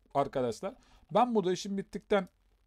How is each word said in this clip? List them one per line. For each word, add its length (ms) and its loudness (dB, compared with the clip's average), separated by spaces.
arkadaşlar, 640 -2
ben 240 4
burada 160 2
işim 260 -4
bittikten 500 -2